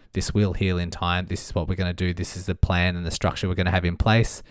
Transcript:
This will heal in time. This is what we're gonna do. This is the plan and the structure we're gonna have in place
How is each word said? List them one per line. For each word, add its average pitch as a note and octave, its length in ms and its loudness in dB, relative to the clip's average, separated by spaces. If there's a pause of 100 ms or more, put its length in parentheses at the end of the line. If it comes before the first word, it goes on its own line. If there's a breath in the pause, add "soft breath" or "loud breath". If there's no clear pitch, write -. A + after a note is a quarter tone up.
(140 soft breath)
This - 180 0
will G2+ 220 4
heal F#2 240 0
in F2 120 -2
time. F2+ 360 -2
This E2+ 180 -4
is - 100 -10
what E2+ 140 0
we're F#2+ 60 0
gonna F2+ 180 -2
do. F2+ 220 0
This F2+ 220 -4
is F2+ 100 -8
the F#2 80 -2
plan F2+ 420 2
and F2 80 -4
the E2 60 -2
structure - 380 -2
we're F#2 60 0
gonna F#2 160 0
have F2+ 140 2
in F2 120 0
place A2+ 540 2